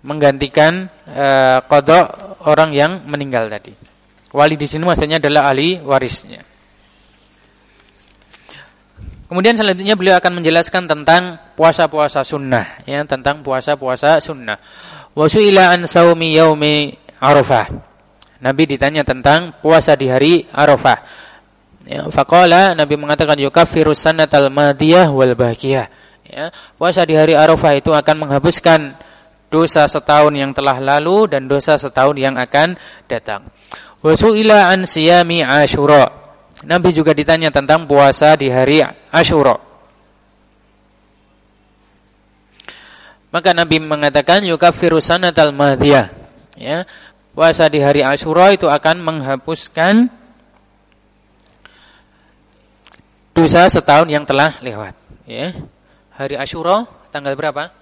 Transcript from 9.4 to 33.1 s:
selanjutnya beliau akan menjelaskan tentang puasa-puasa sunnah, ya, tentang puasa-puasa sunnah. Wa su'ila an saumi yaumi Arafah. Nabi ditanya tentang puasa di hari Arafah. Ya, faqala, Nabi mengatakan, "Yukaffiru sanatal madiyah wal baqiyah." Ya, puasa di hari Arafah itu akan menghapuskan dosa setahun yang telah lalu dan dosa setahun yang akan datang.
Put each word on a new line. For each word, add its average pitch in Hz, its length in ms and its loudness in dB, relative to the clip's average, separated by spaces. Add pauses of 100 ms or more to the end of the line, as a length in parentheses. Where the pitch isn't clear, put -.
selanjutnya 202 400 -2
beliau 185 240 2
akan 180 240 -4
menjelaskan 170 480 -2
tentang 160 480 0 (160)
puasa-puasa 151 720 -2
sunnah, 131 560 -6
ya, 143 240 -8
tentang 139 400 -6
puasa-puasa 139 720 -2
sunnah. 123 400 -10 (560)
Wa 151 160 0
su'ila 196 400 4
an 175 160 0
saumi 165 480 2
yaumi 151 640 0 (240)
Arafah. 131 480 0 (720)
Nabi 135 240 0
ditanya 139 400 -4
tentang 147 560 -2
puasa 156 320 2
di 135 160 -4
hari 147 400 0
Arafah. 139 480 2 (880)
Ya, 143 240 -12
faqala, 175 640 4
Nabi 151 240 -2
mengatakan, 147 400 -2
"Yukaffiru 151 560 0
sanatal 151 560 0
madiyah 147 640 2
wal 127 260 0
baqiyah." 123 480 -4 (400)
Ya, 156 240 -14 (280)
puasa 175 280 0
di 156 120 0
hari 156 160 4
Arafah 156 440 4
itu 160 120 -4
akan 151 360 0
menghapuskan 147 680 0 (560)
dosa 156 360 0
setahun 151 480 2
yang 139 200 -6
telah 139 240 -4
lalu 151 520 0
dan 135 200 -4
dosa 143 280 0
setahun 135 400 -2
yang 135 200 -2
akan 147 360 -2 (320)
datang. 110 400 -10 (560)